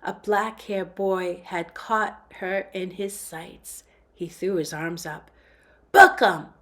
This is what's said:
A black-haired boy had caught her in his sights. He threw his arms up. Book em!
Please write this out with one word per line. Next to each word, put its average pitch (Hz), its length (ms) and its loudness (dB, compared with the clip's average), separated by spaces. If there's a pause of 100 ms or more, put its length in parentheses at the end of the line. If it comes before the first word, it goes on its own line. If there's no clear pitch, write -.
A - 120 -8
black-haired 202 800 -4
boy 185 500 -2
had 170 280 -8
caught - 520 -4 (100)
her 190 380 -4
in 185 180 -6
his 196 220 -8
sights. - 720 -14 (300)
He 170 140 -10
threw 185 280 -4
his 156 180 -2
arms 165 320 -6
up. 156 240 -12 (640)
Book 381 300 10
em! 180 260 2 (140)